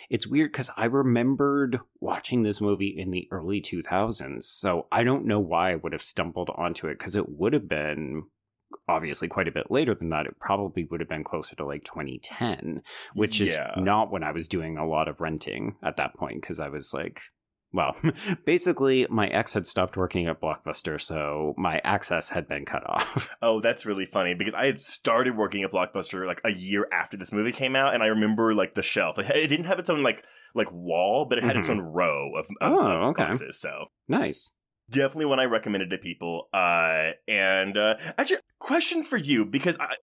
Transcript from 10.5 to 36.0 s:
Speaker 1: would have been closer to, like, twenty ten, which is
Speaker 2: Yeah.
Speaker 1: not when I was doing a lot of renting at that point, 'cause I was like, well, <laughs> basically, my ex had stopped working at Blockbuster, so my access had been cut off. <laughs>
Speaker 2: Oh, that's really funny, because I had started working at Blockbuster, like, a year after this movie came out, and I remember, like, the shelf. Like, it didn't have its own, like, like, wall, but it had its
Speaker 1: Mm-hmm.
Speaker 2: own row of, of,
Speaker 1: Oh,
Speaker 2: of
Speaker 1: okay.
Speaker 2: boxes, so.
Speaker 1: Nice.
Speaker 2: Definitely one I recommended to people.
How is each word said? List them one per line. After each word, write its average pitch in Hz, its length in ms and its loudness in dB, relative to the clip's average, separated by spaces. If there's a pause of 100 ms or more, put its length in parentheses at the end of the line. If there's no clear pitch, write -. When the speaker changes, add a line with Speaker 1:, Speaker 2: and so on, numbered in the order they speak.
Speaker 1:
would 80 140 -6
have 78 80 -4
been 76 160 -6
closer 78 320 -8
to, 73 100 -6
like, 71 200 -6
twenty 71 360 -8
ten, 87 600 -6 (320)
which 107 260 2
is 92 140 4
Speaker 2:
Yeah. 67 240 -4
Speaker 1:
not 101 340 4
when 90 120 -2
I 73 80 -2
was 80 180 -4
doing 80 280 -2
a 78 80 -2
lot 80 220 2
of - 140 -6
renting 73 600 -4
at - 160 -2
that 67 180 -2
point, - 280 -6
'cause 80 160 -8
I 76 80 -6
was 69 260 -10
like, 82 280 -6 (500)
well, 76 320 0
<laughs> 175 420 -2
basically, 139 640 4
my 107 180 2
ex - 260 0
had 95 120 0
stopped - 300 0
working 90 320 0
at 80 140 -2
Blockbuster, 78 580 -4
so 76 580 -2
my 82 280 0
access 90 460 0
had 85 180 -4
been 71 160 -6
cut - 240 -6
off. - 480 -2
<laughs> - 40 -8
Speaker 2:
Oh, 110 200 4
that's 113 240 0
really 98 200 -2
funny, 90 280 0
because 95 220 -4
I 117 100 0
had 135 140 0
started 120 580 2
working 101 260 0
at 92 80 -4
Blockbuster, 92 560 -2
like, 87 160 -4
a 113 80 2
year 95 400 -2
after 85 240 -2
this 95 160 -10
movie 107 220 0
came 135 220 -2
out, 135 180 4
and 117 100 4
I 110 40 6
remember, 110 460 4
like, 95 200 2
the 95 100 -2
shelf. 87 340 0
Like, 101 120 -2
it 147 180 4
didn't 160 200 0
have 180 120 0
its 175 100 -6
own, 151 140 2
like, 120 220 0 (280)
like, 110 180 0
wall, 90 540 0
but 123 120 0
it 120 60 -2
had 123 120 4
its - 140 0
Speaker 1:
Mm-hmm. 107 100 0
Speaker 2:
own 90 60 -6
row 78 500 0
of, 78 120 -4 (140)
of, 160 120 4
Speaker 1:
Oh, 381 40 6 (100)
Speaker 2:
of 90 240 2
Speaker 1:
okay. 135 140 0
Speaker 2:
boxes, 92 340 -2
so. 73 260 -6 (220)
Speaker 1:
Nice. 127 440 -2 (360)
Speaker 2:
Definitely 139 380 0
one 135 140 4
I 131 60 6
recommended 107 440 0
to 92 80 -2
people. 85 560 -6